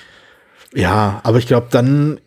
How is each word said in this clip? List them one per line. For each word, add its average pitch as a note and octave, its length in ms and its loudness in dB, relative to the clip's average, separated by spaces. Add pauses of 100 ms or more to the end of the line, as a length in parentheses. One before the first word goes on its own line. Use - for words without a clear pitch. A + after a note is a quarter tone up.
(760)
ja, G2 480 -2
aber A2+ 160 2
ich A#2+ 80 -2
glaub A#2+ 240 0
dann, C#3+ 560 0